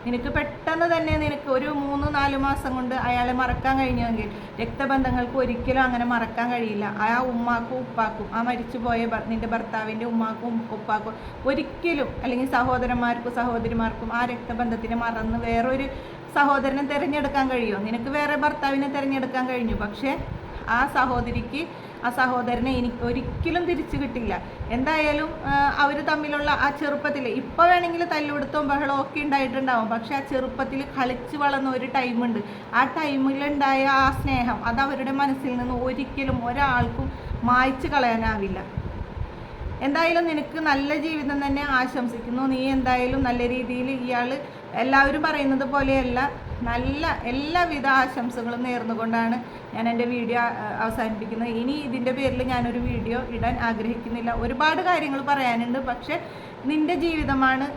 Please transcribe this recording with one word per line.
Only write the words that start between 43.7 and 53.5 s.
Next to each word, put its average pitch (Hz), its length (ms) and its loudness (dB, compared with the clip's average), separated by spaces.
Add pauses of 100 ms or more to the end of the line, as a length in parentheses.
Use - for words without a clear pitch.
ഇയാൾ 247 240 0 (520)
എല്ലാവരും 277 440 4
പറയുന്നത് 277 460 2
പോലെയല്ല, 269 460 2 (500)
നല്ല 262 380 0 (240)
എല്ലാവിധ 302 560 0 (140)
ആശംസകളും 240 640 -2
നേർന്നുകൊണ്ടാണ് 226 720 0 (380)
ഞാൻ 220 180 -2
എൻ്റെ 233 220 2
വീഡിയോ, 240 260 0 (220)
ആ, 214 40 -6 (180)
അവസാനിപ്പിക്കുന്നത്. 220 760 -2
ഇനി 262 140 0 (140)
ഇതിൻ്റെ 247 300 0
പേരിൽ 262 220 0 (120)
ഞാനൊരു 240 360 0
വീഡിയോ 233 300 -2 (180)
ഇടാൻ 233 180 0 (140)